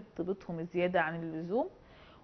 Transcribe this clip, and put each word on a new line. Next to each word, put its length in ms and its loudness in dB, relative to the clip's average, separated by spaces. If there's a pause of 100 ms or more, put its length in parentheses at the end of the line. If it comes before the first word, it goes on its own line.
(160)
طيبتهم 420 -4
الزيادة 420 2
عن 160 2
اللزوم، 520 -2 (560)